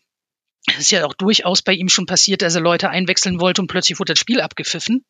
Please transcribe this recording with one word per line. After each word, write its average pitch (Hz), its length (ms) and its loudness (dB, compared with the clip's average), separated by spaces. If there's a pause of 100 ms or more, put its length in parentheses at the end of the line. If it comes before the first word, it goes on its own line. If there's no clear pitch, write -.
(640)
es - 140 -2
ist 143 120 2
ja 175 140 2
auch 131 80 -6
durchaus 190 480 0
bei 190 120 0
ihm 185 160 0
schon 185 160 2
passiert, 185 360 0
dass 170 120 2
er 170 80 0
Leute 170 280 2
einwechseln 180 500 0
wollte 180 220 2
und 175 60 -2
plötzlich 180 320 -2
wurde 175 140 -4
das - 60 0
Spiel - 220 0
abgepfiffen 170 680 -4